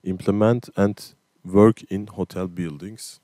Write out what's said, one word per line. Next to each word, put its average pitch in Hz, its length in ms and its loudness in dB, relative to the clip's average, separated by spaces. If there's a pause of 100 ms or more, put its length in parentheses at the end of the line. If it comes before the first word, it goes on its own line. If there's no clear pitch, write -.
implement 104 720 0
and 101 380 -2 (300)
work 104 460 6
in 101 160 -6
hotel 95 400 -8
buildings. 87 760 -12